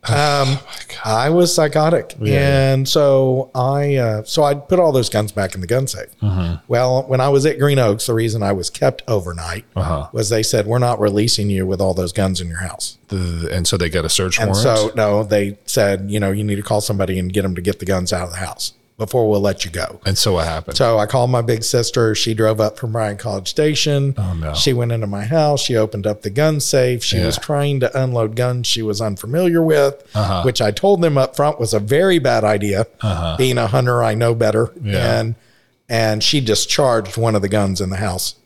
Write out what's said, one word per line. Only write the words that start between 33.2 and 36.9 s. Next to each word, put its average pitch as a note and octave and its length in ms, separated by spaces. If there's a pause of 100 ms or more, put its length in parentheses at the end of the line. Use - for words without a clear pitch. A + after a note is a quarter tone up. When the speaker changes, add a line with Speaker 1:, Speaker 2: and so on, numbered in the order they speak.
Speaker 1:
Being B2+ 220
a A#2 100
hunter, B2 340
I A2+ 120
know A#2 200
better. A2+ 380 (100)
Speaker 2:
Yeah. A2+ 380
Speaker 1:
And, A2+ 140 (560)
and A2 340
she D3+ 160
discharged A2 800